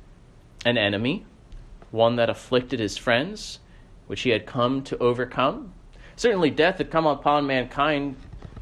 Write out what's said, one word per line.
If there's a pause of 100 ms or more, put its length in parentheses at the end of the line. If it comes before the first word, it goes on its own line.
(640)
an
enemy, (680)
one
that
afflicted
his
friends, (480)
which
he
had
come
to
overcome. (420)
Certainly
death
had
come
upon
mankind (440)